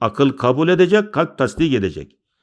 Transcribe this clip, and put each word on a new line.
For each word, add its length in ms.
Akıl 360
kabul 320
edecek, 460
kalp 240
tasdik 360
edecek. 440